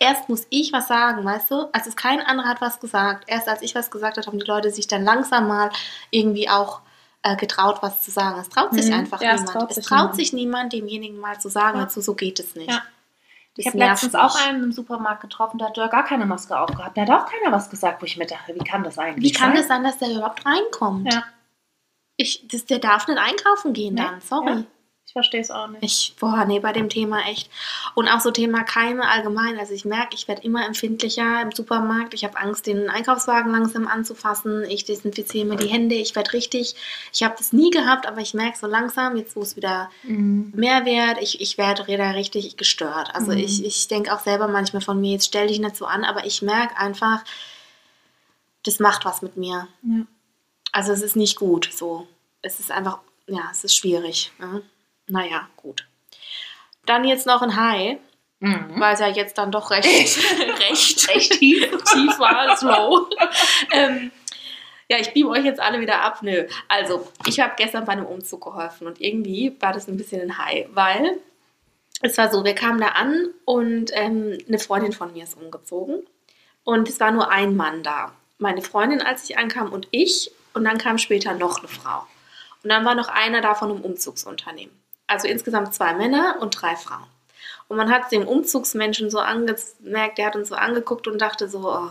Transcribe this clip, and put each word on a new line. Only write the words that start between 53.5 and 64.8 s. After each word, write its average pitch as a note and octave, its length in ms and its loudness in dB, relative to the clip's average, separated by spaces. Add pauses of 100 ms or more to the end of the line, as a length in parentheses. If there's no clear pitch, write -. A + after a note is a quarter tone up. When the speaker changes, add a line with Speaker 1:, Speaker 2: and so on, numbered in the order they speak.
Speaker 1:
es - 140 -6
ist G3+ 100 4
schwierig, E3+ 640 -2
ne? F#3 240 -10 (460)
Naja, F3 480 -4
gut. - 300 -12 (1000)
Dann A#3+ 180 4
jetzt C4 220 2
noch B3 160 4
ein A3+ 140 0
High, A3+ 420 0 (400)
Speaker 2:
Mhm. F#3 420 -2
Speaker 1:
weil G#3 140 6
es G3+ 60 0
ja G#3 80 4
jetzt G3 300 -2
dann G3+ 140 0
doch G#3+ 180 -2
recht, G3+ 160 4
<laughs> E4+ 540 6 (200)
recht - 480 4
Speaker 2:
Recht - 240 4
tief. C#4+ 360 6 (160)
Speaker 1:
tief C#4+ 340 6
war, A#3+ 280 4
das - 160 4
Low. B3 440 6 (320)
<laughs> - 340 2
Ähm, C4 380 2 (800)